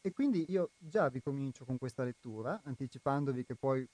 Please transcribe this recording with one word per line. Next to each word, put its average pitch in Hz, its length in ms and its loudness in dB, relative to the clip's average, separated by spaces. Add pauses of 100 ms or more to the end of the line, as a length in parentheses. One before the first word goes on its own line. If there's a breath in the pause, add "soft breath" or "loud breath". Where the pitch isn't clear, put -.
E 190 100 -2
quindi 220 380 4
io 180 280 2
già 170 300 2
vi 127 160 -2
comincio 139 400 -4
con 127 160 -2
questa 131 240 -4
lettura, 123 600 -4
anticipandovi 139 840 -2
che 123 100 -8
poi 131 380 0